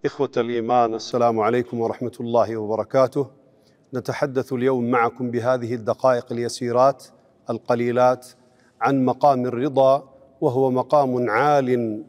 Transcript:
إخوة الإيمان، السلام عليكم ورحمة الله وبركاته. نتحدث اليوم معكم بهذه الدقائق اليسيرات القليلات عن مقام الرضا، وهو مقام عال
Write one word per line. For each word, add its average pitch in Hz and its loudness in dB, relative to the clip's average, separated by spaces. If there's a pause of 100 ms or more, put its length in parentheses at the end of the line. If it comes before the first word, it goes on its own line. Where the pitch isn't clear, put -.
إخوة 135 -2
الإيمان، 117 0
السلام 117 -2
عليكم 117 0
ورحمة 120 -4
الله 113 0
وبركاته. 110 -2 (680)
نتحدث 131 -4
اليوم 123 0
معكم 120 0
بهذه 120 -2
الدقائق 120 0
اليسيرات 120 0 (460)
القليلات 120 0 (540)
عن 131 2
مقام 123 2
الرضا، 135 2 (380)
وهو 135 2
مقام 127 0
عال 123 0